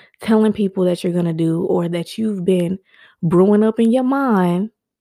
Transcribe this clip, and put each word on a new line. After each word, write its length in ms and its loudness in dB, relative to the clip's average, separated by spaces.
telling 320 2
people 320 -2
that 180 -2
you're 100 -2
gonna 200 -2
do, 320 -2
or 240 0
that 280 -8
you've 280 -4
been 340 0
brewing 400 4
up 160 0
in 120 4
your 120 2
mind? 680 0